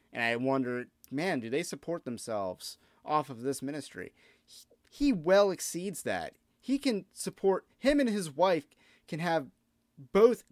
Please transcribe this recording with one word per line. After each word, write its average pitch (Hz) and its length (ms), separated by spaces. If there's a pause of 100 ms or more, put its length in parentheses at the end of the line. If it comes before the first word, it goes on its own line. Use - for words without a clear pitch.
(120)
And 120 100
I 117 140
wonder, 123 520 (220)
man, 151 300
do 113 80
they 143 140
support - 420
themselves 104 720 (280)
off 147 260
of 117 120
this 135 200
ministry? 135 500 (320)
He, - 200 (260)
he 285 220
well 190 380
exceeds 175 520
that. 90 320 (260)
He 277 180
can 220 340
support, - 520 (140)
him 285 220
and 247 80
his 185 260
wife 170 400 (320)
can 156 140
have 165 260 (680)
both 220 400